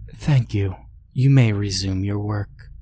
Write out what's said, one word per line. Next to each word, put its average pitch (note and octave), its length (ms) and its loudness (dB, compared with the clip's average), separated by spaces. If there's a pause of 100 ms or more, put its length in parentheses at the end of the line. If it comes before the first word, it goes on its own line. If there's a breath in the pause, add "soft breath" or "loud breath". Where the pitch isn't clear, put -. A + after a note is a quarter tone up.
(160)
"Thank B2+ 400 0
you. F#2+ 200 -2 (380)
You C3 160 2
may B2 220 6
resume G2 540 -2
your G2+ 140 -4
work." G#2 520 -8 (100)